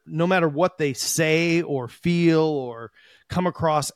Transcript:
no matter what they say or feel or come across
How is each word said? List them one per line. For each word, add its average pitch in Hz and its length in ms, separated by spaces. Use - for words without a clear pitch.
no 160 200
matter 180 220
what 147 300
they 143 140
say 165 680
or 139 260
feel 170 540
or 123 500
come 180 180
across 156 500